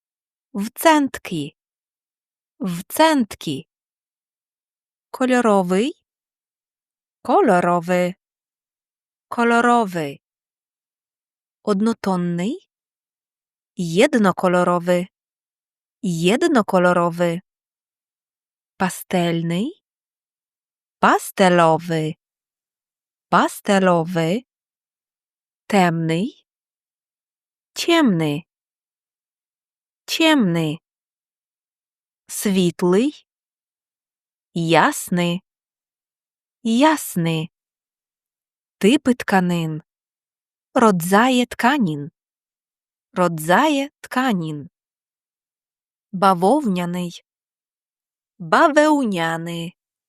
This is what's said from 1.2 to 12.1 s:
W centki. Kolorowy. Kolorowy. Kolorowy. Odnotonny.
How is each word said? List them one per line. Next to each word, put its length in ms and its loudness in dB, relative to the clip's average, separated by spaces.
W 280 -8
centki. 800 -2
Kolorowy. 800 0
Kolorowy. 880 2
Kolorowy. 880 0
Odnotonny. 840 -2